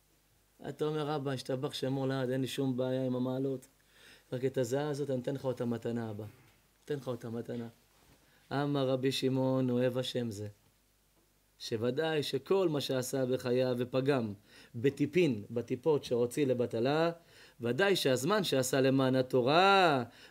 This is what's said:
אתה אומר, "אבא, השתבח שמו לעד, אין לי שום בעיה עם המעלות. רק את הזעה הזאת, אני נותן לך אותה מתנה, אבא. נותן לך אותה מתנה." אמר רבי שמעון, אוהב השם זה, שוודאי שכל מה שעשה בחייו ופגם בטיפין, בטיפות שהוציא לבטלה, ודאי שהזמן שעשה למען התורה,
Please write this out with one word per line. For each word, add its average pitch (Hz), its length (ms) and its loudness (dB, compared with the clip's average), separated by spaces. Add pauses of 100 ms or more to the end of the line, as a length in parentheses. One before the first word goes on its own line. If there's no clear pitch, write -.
(680)
אתה 147 160 -4
אומר, 151 300 -2
"אבא, 139 160 -4
השתבח 135 420 -4
שמו 135 340 -2
לעד, 135 220 -2
אין 131 120 0
לי 127 60 -2
שום 131 300 -2
בעיה 131 280 0
עם 127 100 -2
המעלות. 127 520 -4 (640)
רק 127 140 -4
את 127 120 -2
הזעה 135 320 -2
הזאת, 139 200 -4
אני 131 80 0
נותן 131 180 -4
לך 131 100 -8
אותה 127 200 -2
מתנה, 117 440 -4
אבא. 107 160 -10 (560)
נותן - 140 -6
לך 131 120 -10
אותה 120 220 -6
מתנה." 117 380 -8 (840)
אמר 139 360 0
רבי 131 240 0
שמעון, 131 580 0
אוהב 123 280 2
השם 123 340 -4
זה, 104 160 -8 (1120)
שוודאי 135 640 -2
שכל 180 460 0
מה 147 120 0
שעשה 131 440 -2
בחייו 127 540 0
ופגם 131 540 0 (420)
בטיפין, 139 760 0
בטיפות 131 520 -2
שהוציא 123 420 0
לבטלה, 127 640 0 (500)
ודאי 135 340 2
שהזמן 147 480 2
שעשה 135 380 2
למען 131 340 4
התורה, 147 880 4 (280)